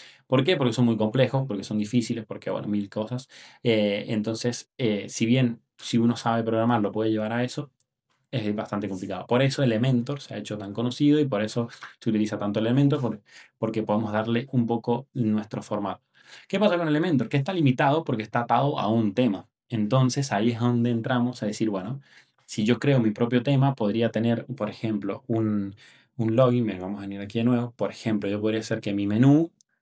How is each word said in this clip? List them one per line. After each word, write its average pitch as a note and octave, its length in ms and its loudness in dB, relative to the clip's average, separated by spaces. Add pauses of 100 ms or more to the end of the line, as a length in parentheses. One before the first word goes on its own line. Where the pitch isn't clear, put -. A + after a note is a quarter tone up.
(260)
¿Por C3 180 4
qué? F3+ 120 2
Porque B2 180 2
son B2 100 4
muy A2+ 140 4
complejos, C3 480 2
porque G2+ 180 -6
son G#2+ 140 -4
difíciles, A2 480 -2
porque, G#2 240 -10
bueno, G2+ 180 -6
mil G#2 220 -2
cosas. B2 380 -6 (340)
Eh, G#2 460 2
entonces, A2+ 680 -4
eh, G#2+ 320 -2
si - 160 -2
bien A#2+ 380 2 (160)
si - 200 -2
uno A#2 180 4
sabe A2+ 260 -2
programar A2+ 400 2
lo G2 100 0
puede A2 180 0
llevar G#2+ 220 -2
a A#2+ 120 -2
eso, - 260 -8 (600)
es G#2+ 240 -2
bastante G2+ 340 -6
complicado. F#2+ 380 -8
Por B2 160 4
eso C#3 200 0
Elementor B2 580 0
se - 140 -14
ha G#2+ 40 -8
hecho G#2 200 -8
tan G2+ 140 -10
conocido C3+ 480 2
y D3 60 2
por G#2+ 160 -2
eso A#2 260 -2 (320)
se A#2 100 -2
utiliza G#2+ 280 0
tanto G#2 220 -2
Elementor, C#3 400 4
por-, A2 220 -4 (360)
porque G#2+ 240 -2
podemos G#2+ 300 0
darle A#2 400 0
un A#2+ 140 2
poco A#2+ 480 -2
nuestro G#2+ 480 -2
formato. G2+ 400 -6 (460)
¿Qué G3 100 -2
pasa F#3+ 180 4
con E3+ 120 0
Elementor? D3+ 400 2
Que D3 80 0
está C#3 160 0
limitado D3 520 2
porque A2 200 -2
está A#2+ 160 -2
atado A#2+ 380 0
a G2+ 100 -2
un G#2+ 260 2
tema. G#2 340 0 (200)
Entonces B2+ 640 0
ahí A2 180 2
es A2+ 100 -4
donde A#2+ 300 2
entramos A#2+ 520 -2
a G#2+ 40 -2
decir, G#2+ 240 -2
bueno, G2+ 300 -6 (440)
si - 200 -4
yo A#2 140 4
creo C3+ 220 2
mi A2 100 2
propio A#2+ 320 0
tema, C#3 320 2
podría A2+ 360 0
tener, A#2 360 0
por G#2+ 240 -6
ejemplo, G#2 580 -6
un, G#2+ 480 -2 (400)
un A2+ 200 0
login. B2 300 4
Bien, F#2+ 140 -6
vamos G2 180 -6
a G2+ 40 -10
venir G2 180 -10
aquí G2+ 180 -4
de A2+ 60 0
nuevo. A#2+ 320 0
Por G2 140 -2
ejemplo, G#2 380 -4
yo G#2 120 -2
podría A2 200 0
hacer A2 200 -4
que G#2 120 -4
mi G2+ 140 0
menú C#3 460 4 (300)